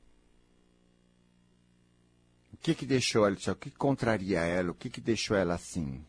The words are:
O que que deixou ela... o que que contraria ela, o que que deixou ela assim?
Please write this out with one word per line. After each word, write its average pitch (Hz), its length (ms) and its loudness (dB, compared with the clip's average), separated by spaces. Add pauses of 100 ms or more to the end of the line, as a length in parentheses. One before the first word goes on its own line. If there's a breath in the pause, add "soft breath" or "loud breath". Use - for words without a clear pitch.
(2500)
O - 40 -18
que 160 180 0
que 147 100 -8
deixou 120 400 2
ela... 98 100 4
o 95 200 -4
que - 160 -14
que - 60 -20
contraria 107 640 2
ela, 87 300 0
o 82 40 -6
que - 160 -10
que - 100 -12
deixou 110 340 0
ela 87 200 2
assim? 73 540 -6